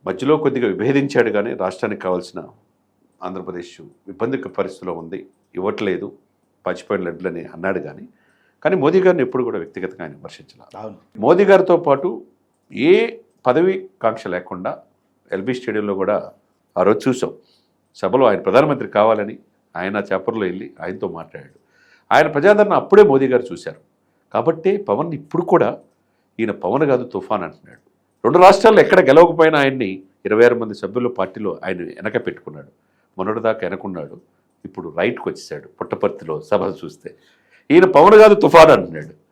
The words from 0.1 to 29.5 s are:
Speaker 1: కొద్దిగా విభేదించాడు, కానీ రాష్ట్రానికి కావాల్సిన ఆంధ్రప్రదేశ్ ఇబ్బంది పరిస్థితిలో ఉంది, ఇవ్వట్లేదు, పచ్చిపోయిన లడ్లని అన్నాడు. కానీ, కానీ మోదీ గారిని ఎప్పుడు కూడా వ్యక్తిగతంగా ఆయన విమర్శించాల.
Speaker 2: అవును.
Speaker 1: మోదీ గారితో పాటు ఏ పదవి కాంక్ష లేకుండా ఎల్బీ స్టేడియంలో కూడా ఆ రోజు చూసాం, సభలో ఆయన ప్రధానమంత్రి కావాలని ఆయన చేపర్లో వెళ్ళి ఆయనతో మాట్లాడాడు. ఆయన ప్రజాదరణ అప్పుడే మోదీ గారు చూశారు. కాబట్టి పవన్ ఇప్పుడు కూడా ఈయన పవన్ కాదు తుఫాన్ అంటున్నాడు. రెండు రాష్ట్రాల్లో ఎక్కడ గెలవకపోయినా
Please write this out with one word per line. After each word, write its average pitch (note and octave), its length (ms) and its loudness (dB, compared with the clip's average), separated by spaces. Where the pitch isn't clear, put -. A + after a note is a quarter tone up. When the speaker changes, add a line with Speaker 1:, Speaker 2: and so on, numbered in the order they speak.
Speaker 1:
కొద్దిగా C#3 320 -2
విభేదించాడు, A#2+ 600 -2
కానీ G#2 240 -4
రాష్ట్రానికి F#2+ 460 -6
కావాల్సిన F2+ 440 -8
ఆంధ్రప్రదేశ్ F2+ 580 -14
ఇబ్బంది A#2+ 280 -6
పరిస్థితిలో F#2 560 -10
ఉంది, E2 340 -14
ఇవ్వట్లేదు, G2+ 580 -4
పచ్చిపోయిన F2+ 380 -6
లడ్లని E2+ 400 -8
అన్నాడు. F2+ 340 -8
కానీ, D2+ 300 -14
కానీ F#3 120 0
మోదీ E3 240 2
గారిని F3+ 220 2
ఎప్పుడు B2 220 -4
కూడా A2 140 -6
వ్యక్తిగతంగా F2+ 440 -12
ఆయన D2+ 100 -14
విమర్శించాల. - 680 -20
Speaker 2:
అవును. G#2+ 160 -18
Speaker 1:
మోదీ E3+ 260 4
గారితో F#3 320 4
పాటు D#3+ 460 -4
ఏ G3 440 0
పదవి F3 440 0
కాంక్ష A2+ 240 -6
లేకుండా F2+ 520 -10
ఎల్బీ G2+ 220 -6
స్టేడియంలో G#2 400 -6
కూడా F#2+ 380 -4
ఆ - 40 0
రోజు G#2+ 260 0
చూసాం, A#2 240 -4
సభలో A#2+ 300 0
ఆయన G2 140 0
ప్రధానమంత్రి B2 480 0
కావాలని G#2+ 500 -2
ఆయన F#2+ 200 -8
చేపర్లో G2+ 440 -6
వెళ్ళి F#2 300 -8
ఆయనతో F#2 280 -10
మాట్లాడాడు. E2 500 -18
ఆయన D3 140 4
ప్రజాదరణ G3 460 2
అప్పుడే G3 300 6
మోదీ C3+ 260 4
గారు B2 140 0
చూశారు. D#2+ 240 -14
కాబట్టి E3 420 -2
పవన్ D#3+ 380 -4
ఇప్పుడు E3 280 -6
కూడా D3 360 0
ఈయన A2 100 0
పవన్ A2+ 360 -4
కాదు B2 180 0
తుఫాన్ G2 380 -8
అంటున్నాడు. - 360 -18
రెండు D3 140 2
రాష్ట్రాల్లో G3 440 8
ఎక్కడ F#3 180 4
గెలవకపోయినా D#3+ 580 4